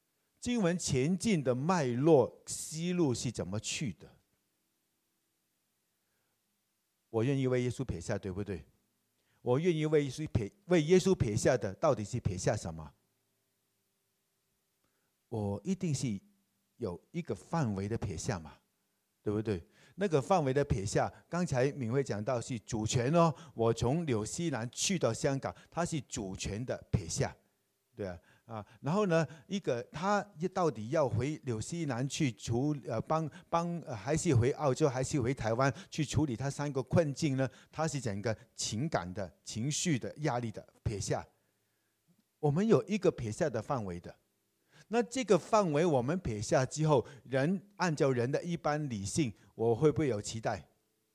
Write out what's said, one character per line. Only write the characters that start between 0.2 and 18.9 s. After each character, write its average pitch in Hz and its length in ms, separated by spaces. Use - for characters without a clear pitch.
经 240 220
文 175 160
前 147 380
进 180 280
的 123 100
脉 156 320
络 127 600
思 170 460
路 156 200
是 113 180
怎 85 160
么 104 120
去 - 340
的？ - 160
我 113 120
愿 139 140
意 135 80
为 127 160
耶 123 80
稣 127 140
撇 85 160
下， 104 180
对 95 140
不 98 120
对？ 87 220
我 123 180
愿 170 160
意 156 100
为 151 200
耶 131 40
稣 151 200
撇， 101 220
为 170 160
耶 170 160
稣 185 160
撇 110 220
下 131 220
的 98 180
到 151 180
底 110 100
是 117 160
撇 92 180
下 123 180
什 85 180
么？ 78 200
我 101 340
一 190 120
定 165 180
是 113 260
有 92 220
一 170 100
个 120 140
范 131 400
围 98 120
的 113 80
撇 98 220
下 101 220
嘛， 78 140